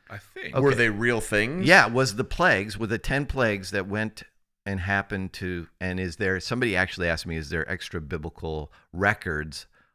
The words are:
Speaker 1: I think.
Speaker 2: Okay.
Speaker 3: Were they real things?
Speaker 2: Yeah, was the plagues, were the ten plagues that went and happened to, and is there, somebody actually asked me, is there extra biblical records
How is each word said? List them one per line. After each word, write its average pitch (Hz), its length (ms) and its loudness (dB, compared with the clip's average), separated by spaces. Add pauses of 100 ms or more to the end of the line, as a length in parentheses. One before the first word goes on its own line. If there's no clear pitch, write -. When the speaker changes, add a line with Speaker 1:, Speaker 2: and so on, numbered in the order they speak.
(100)
Speaker 1:
I 104 80 -12
think. - 380 -14
Speaker 2:
Okay. 131 60 2
Speaker 3:
Were 139 140 6
they 117 140 4
real 113 320 2
things? 113 440 0
Speaker 2:
Yeah, 160 220 8
was 120 280 2
the 123 80 -2
plagues, 107 540 2
were 110 100 -4
the 107 120 -2
ten 139 260 0
plagues 104 460 0
that 98 160 -2
went 107 360 -4 (420)
and 98 140 -4
happened 95 540 -2
to, 90 340 -6 (120)
and 92 200 -4
is 90 180 -4
there, 95 220 2
somebody 120 360 0
actually 90 320 0
asked 80 200 0
me, 82 100 -4
is 76 120 -8
there 80 200 -4
extra 87 320 -8
biblical 78 680 -8 (220)
records 85 760 -2 (280)